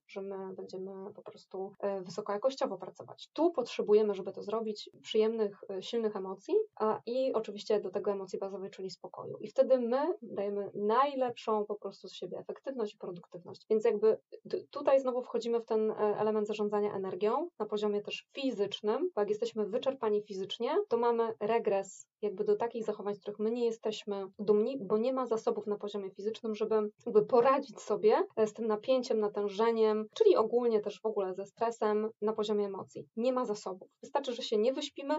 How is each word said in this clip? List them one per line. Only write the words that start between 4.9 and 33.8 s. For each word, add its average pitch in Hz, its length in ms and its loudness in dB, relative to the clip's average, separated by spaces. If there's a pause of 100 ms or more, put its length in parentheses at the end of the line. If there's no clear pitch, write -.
przyjemnych, 214 680 0
e, 190 120 -6
silnych 214 340 -2
emocji, 190 380 -4 (220)
a, 214 300 0
i 262 260 0
oczywiście 208 480 0
do 202 100 -6
tego 202 220 -2
emocji 190 260 -6
bazowej, 190 320 -6
czyli 190 200 -8
spokoju. - 500 -12
I - 80 -8
wtedy 254 300 6
my 247 280 2 (160)
dajemy 202 520 -4
najlepszą 233 920 2
po 208 100 -4
prostu 202 340 -12
z 185 40 -14
siebie - 260 -10
efektywność 226 560 -8
i - 40 -20
produktywność. 175 720 -14
Więc 220 140 4
jakby 220 340 4 (320)
t-, - 80 -2 (120)
tutaj 277 300 4
znowu 254 220 -2
wchodzimy 233 380 -2
w 226 60 -10
ten, 220 240 2
e, - 60 -4
element 214 500 2
zarządzania 208 480 0
energią 208 540 0 (100)
na 208 80 -2
poziomie 208 360 0
też - 300 -8
fizycznym, 233 840 -2
bo 208 60 0
jak 202 80 2
jesteśmy 214 380 -2
wyczerpani 220 560 0
fizycznie, 208 540 -4 (120)
to - 80 2
mamy 233 440 2
regres 208 680 0 (160)
jakby 202 220 -2
do 208 120 4
takich 233 280 -4
zachowań, 202 300 -4
z 202 60 -10
których 208 180 -10
my 214 120 0
nie 240 140 0
jesteśmy 214 600 -4 (120)
dumni, 214 420 2
bo 196 180 0
nie 240 140 2
ma 262 140 0
zasobów 220 400 -2
na 208 100 -2
poziomie 202 340 -8
fizycznym, 214 440 -4
żeby 220 200 0 (320)
jakby 214 200 6
poradzić 269 540 4
sobie, 214 420 4 (140)
e, 220 100 4
z 214 60 -8
tym 226 140 -4
napięciem, 220 540 2
natężeniem, 214 920 2
czyli 427 220 8
ogólnie 226 440 4
też 208 200 -6
w - 60 -6
ogóle 202 280 0
ze 196 120 -6
stresem 214 640 0 (140)
na 214 100 0
poziomie 214 340 0
emocji. 190 400 -12 (100)
Nie 240 160 2
ma 254 120 0
zasobów. 196 440 -6 (140)